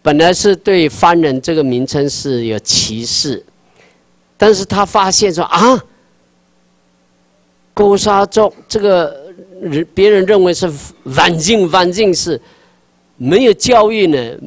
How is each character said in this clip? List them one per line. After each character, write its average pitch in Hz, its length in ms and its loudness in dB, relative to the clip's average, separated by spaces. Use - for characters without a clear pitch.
本 147 160 0
来 165 160 4
是 196 240 0
对 175 320 0
番 170 320 2
人 135 200 0
这 165 140 -4
个 156 80 0
名 127 240 -2
称 143 220 -2
是 127 380 -6
有 110 140 -4
歧 - 440 -6
视， 120 400 -6
但 208 180 4
是 196 100 -4
他 196 200 -2
发 190 260 -2
现 190 240 0
说 175 100 -4
啊， 214 380 2
高 202 220 2
沙 202 300 0
族 214 260 0
这 226 100 -4
个 175 540 -2
人， 160 340 -6
别 196 160 4
人 196 160 2
认 196 180 4
为 175 80 2
是 170 180 -4
反 160 300 0
境， 185 320 0
反 175 220 2
境 190 240 0
是 143 260 -4
没 170 280 0
有 226 100 4
教 220 360 2
育 214 160 0
呢 127 300 -4